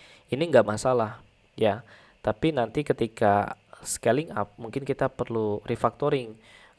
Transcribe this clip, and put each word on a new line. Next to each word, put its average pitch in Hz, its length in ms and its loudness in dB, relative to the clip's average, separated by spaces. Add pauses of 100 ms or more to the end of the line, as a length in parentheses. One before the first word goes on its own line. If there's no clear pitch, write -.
(300)
ini 127 160 -2
nggak 131 160 8
masalah, 110 560 0 (400)
ya. 110 240 2 (380)
Tapi - 320 0
nanti 131 320 -2
ketika 104 720 0 (240)
scaling 135 560 -2
up, 101 240 -6
mungkin 120 240 -8
kita 135 240 -2
perlu 110 560 -4
refactoring. 120 720 -2 (420)